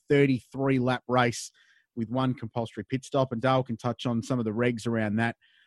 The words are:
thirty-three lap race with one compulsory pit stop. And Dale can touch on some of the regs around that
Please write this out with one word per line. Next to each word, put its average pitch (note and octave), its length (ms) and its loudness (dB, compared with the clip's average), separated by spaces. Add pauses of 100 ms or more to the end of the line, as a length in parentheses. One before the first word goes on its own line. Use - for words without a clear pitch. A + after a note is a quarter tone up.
(100)
thirty-three C3+ 680 2
lap B2 300 0
race B2 420 2 (460)
with A2+ 140 -4
one B2+ 240 0
compulsory A2+ 500 -6
pit C3 180 -6
stop. C3 300 0
And A2+ 80 -4
Dale C3 220 2
can A#2+ 160 -8
touch - 260 -4
on A#2 180 0
some C3 160 -2
of A#2 60 -2
the A2 60 -2
regs A#2+ 360 -2
around A2 300 0
that A#2 200 0 (300)